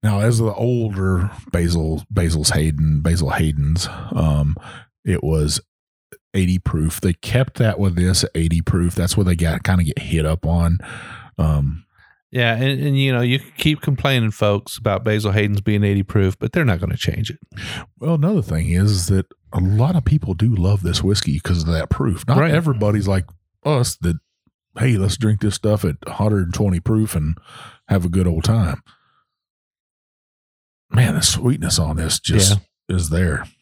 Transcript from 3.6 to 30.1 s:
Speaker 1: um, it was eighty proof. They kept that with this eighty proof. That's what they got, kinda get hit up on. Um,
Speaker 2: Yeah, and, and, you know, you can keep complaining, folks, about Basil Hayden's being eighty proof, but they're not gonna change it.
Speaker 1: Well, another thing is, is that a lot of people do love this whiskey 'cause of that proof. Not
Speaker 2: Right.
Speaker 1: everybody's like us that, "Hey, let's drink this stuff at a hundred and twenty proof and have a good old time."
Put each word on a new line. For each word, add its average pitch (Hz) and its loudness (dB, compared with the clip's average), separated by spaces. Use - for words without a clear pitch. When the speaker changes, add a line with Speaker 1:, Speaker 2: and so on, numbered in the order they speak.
Speaker 1:
um, 76 0
it - -2
was 76 -2
eighty 92 2
proof. 80 -2
They 90 0
kept - -2
that 110 2
with 95 0
this 90 2
eighty 82 2
proof. 87 0
That's 87 0
what 101 2
they 90 2
got, 82 0
kinda 92 2
get 76 -2
hit 80 -2
up 80 -2
on. 85 2
Um, 76 0
Speaker 2:
Yeah, 120 2
and, 131 0
and, 139 0
you 135 2
know, 123 2
you 123 2
can - -14
keep 151 0
complaining, 127 0
folks, 104 -2
about 101 -2
Basil 107 0
Hayden's 104 2
being 104 0
eighty 101 2
proof, 98 0
but 120 -4
they're 175 0
not 95 0
gonna - -4
change - -4
it. - -12
Speaker 1:
Well, 165 -2
another 165 0
thing 80 -2
is, 95 2
is 92 0
that 95 2
a - -4
lot 107 2
of 127 0
people 143 0
do 104 0
love 95 2
this 85 -2
whiskey 90 0
'cause 85 -2
of 80 -2
that 80 -2
proof. 120 -2
Not 143 4
Speaker 2:
Right. 151 4
Speaker 1:
everybody's 107 0
like 95 0
us 135 0
that, 85 -2
"Hey, 123 4
let's 95 0
drink 107 0
this 104 0
stuff 104 0
at 80 -2
a - -10
hundred 101 0
and 87 -6
twenty 95 0
proof 110 0
and 78 -2
have 95 2
a 87 0
good 90 0
old 82 0
time." 101 0